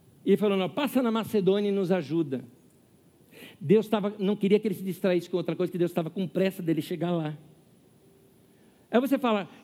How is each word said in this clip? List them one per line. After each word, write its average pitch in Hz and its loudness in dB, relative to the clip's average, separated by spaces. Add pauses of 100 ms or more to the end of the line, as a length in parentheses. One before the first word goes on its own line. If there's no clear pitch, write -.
(260)
E 196 6
falou, 196 2
"Não, 185 -2
passa 262 0
na 233 0
Macedônia 202 2
e - 0
nos 196 0
ajuda." 147 -2 (1160)
Deus 202 4
tava, 208 -2
não 202 2
queria 202 2
que 208 -2
ele 190 -2
se 131 -12
distraísse 180 0
com 185 -2
outra 165 -2
coisa, 175 -2
que 185 -8
Deus 175 0
tava 160 -2
com 185 -4
pressa 190 -2
dele 160 0
chegar 170 -4
lá. 156 -2 (1500)
Aí 220 4
você 269 2
fala, 208 0 (140)